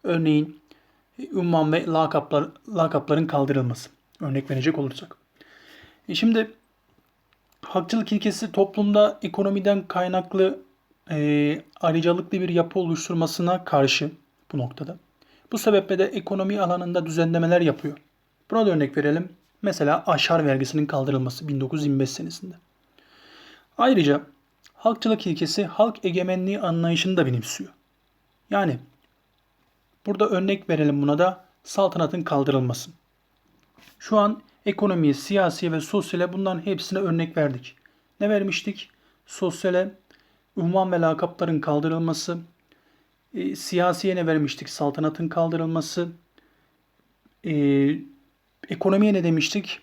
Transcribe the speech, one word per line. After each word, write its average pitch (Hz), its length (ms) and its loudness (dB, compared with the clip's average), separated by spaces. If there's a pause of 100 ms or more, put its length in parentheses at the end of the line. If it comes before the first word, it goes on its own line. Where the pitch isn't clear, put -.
Örneğin, 156 560 2 (600)
e, - 160 -12
unvan 165 380 2
ve 170 120 0
lakaplar, 156 640 0 (260)
lakapların 156 520 0
kaldırılması. 135 640 -2 (300)
Örnek 143 320 -4
verecek 135 260 0
olursak. - 400 -8 (920)
E, 175 60 -6
şimdi 220 360 2 (1080)
halkçılık 190 500 -4
ilkesi 208 400 -2
toplumda 202 720 2
ekonomiden 196 680 0
kaynaklı, 185 720 0 (520)
e, 147 500 2 (200)
ayrıcalıklı 170 600 0
bir 175 80 -2
yapı 175 300 0
oluşturmasına 170 840 -2
karşı 143 460 2 (400)
bu 151 60 -4
noktada. 131 400 -8 (540)
Bu 226 60 -4
sebeple 196 420 2
de 190 60 4
ekonomi 196 560 -4
alanında 175 440 -2
düzenlemeler 165 560 2
yapıyor. 147 360 0 (540)
Buna 220 140 4
da 196 60 6
örnek 147 260 2
verelim. 151 320 0 (320)
Mesela 156 460 0
aşar 165 380 2
vergisinin 135 400 0
kaldırılması 135 640 -2
bin 139 140 -2
dokuz 135 180 -4
yüz 147 80 0
yirmi 135 120 2
beş 131 100 0
senesinde. 170 460 -12 (1200)
Ayrıca 165 440 4 (520)
halkçılık 220 540 0
ilkesi 175 380 -2
halk 220 400 0
egemenliği 185 540 -2
anlayışını 170 580 0
da 160 80 4
benimsiyor. 117 440 -4 (800)
Yani 175 300 0 (1300)
burada 202 240 0
örnek 196 400 0
verelim 147 320 2
buna 147 160 2
da 185 280 2 (180)
saltanatın 180 600 0
kaldırılması. 135 680 0 (1080)
Şu - 180 0
an 208 240 2 (240)
ekonomiye, 185 480 2
siyasiye 180 580 0
ve 160 100 -2
sosyale 180 520 -2
bunların 190 320 -4
hepsine 190 340 -4
örnek 165 380 -2
verdik. 135 380 -2 (440)
Ne 208 100 0
vermiştik? 202 600 -2 (360)
Sosyale 185 720 -2 (600)
unvan 185 360 0
ve 175 100 2
lakapların 165 580 0
kaldırılması, 160 800 -2 (960)
e, 190 220 -6
siyasiye 180 600 0
ne 170 120 -2
vermiştik? 151 420 -2
Saltanatın 156 600 -4
kaldırılması, 165 800 -2 (1400)
e, 165 80 -2 (1160)
ekonomiye 196 440 2
ne 185 100 2
demiştik? 170 600 -2